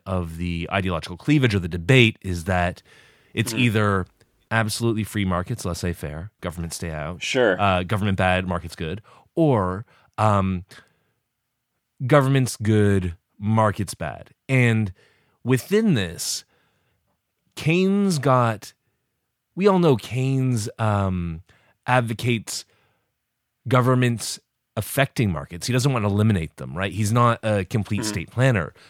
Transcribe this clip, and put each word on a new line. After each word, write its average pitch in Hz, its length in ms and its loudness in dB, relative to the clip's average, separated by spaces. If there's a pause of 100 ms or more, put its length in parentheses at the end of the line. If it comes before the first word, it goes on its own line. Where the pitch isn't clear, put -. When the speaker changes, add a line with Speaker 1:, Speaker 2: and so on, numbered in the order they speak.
Speaker 1:
of 87 320 -4
the 85 340 -4
ideological 90 460 -2
cleavage 135 360 2
or 101 60 2
the 87 80 -4
debate 104 540 4
is 87 240 -6
that 90 360 -2 (520)
it's - 180 -2
Speaker 2:
Mm-hmm. 110 120 -2
Speaker 1:
either 104 420 0 (440)
absolutely 113 540 -2
free 101 220 -4
markets, 90 400 -4
laissez-faire, 85 640 -6 (100)
government 85 320 -8
stay - 180 -8
out, 78 300 -10
Speaker 2:
Sure. 107 380 2
Speaker 1:
uh, 95 240 2
government 95 340 -2
bad, 92 300 2
markets 87 300 -6
good, 87 240 -8 (340)
or, 110 500 2 (320)
um, 95 460 2 (1400)
government's 135 520 4
good, 101 580 2 (240)
markets 107 540 0
bad. 60 380 -12 (160)
And 113 460 2 (500)
within 185 500 2
this, 87 520 -4 (1120)
Keynes 190 640 0
got, 120 540 0 (840)
we 190 120 2
all 190 120 6
know 160 160 6
Keynes, 131 840 -2
um, 92 640 -2 (460)
advocates 120 800 -2 (1000)
governments 127 720 2 (380)
affecting 117 540 0
markets. 78 360 -8
He 120 60 -2
doesn't 131 200 2
want 117 100 -2
to 107 60 2
eliminate 101 480 2
them, 65 200 -10
right? 95 140 -4
He's 104 220 -2
not 117 300 4
a 104 200 0
complete 101 380 -4
Speaker 2:
Mm-hmm. 110 80 -4
Speaker 1:
state 101 220 -6
planner, 120 420 0 (160)